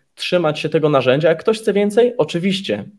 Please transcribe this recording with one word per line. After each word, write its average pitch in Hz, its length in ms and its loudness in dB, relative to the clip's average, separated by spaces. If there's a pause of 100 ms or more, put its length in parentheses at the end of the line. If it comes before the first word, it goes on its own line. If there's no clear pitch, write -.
(140)
trzymać 165 460 -2
się 160 80 -4
tego 156 200 0
narzędzia. 139 400 2
Jak 160 120 2
ktoś 220 180 0
chce - 140 -2
więcej, 208 440 2
oczywiście, 165 680 -4 (140)